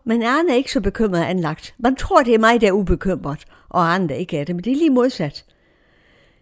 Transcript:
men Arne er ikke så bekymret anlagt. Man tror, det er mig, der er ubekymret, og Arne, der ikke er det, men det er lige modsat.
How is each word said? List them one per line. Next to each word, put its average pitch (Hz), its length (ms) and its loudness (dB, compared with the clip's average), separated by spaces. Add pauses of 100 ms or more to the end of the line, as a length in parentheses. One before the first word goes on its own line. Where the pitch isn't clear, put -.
men 233 180 0
Arne 294 280 0
er 240 40 2
ikke 262 160 0
så 254 100 0
bekymret 190 420 0
anlagt. 160 540 -4
Man 262 180 0
tror, 330 280 2
det 240 100 2
er 220 60 4
mig, 226 220 4
der 226 60 4
er 190 40 4
ubekymret, 180 720 -2 (240)
og 170 240 0
Arne, 185 160 0
der 135 60 -4
ikke 170 220 -6
er 143 60 -4
det, 175 120 -6
men 175 80 -8
det 220 80 -2
er 269 60 0
lige 330 120 2
modsat. 247 560 0 (960)